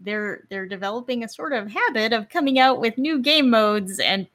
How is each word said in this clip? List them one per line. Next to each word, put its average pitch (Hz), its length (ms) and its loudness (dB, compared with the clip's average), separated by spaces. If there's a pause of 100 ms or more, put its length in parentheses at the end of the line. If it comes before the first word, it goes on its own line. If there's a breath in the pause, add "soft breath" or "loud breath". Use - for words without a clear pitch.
they're, 208 480 -6
they're 196 180 -8
developing 220 560 -6
a 220 60 -8
sort 320 240 -8
of 214 180 -4
habit 226 420 0
of 220 180 0
coming 277 280 0
out 262 220 4
with 226 180 -2
new 294 200 -2
game 285 320 4
modes 208 500 2
and 190 340 0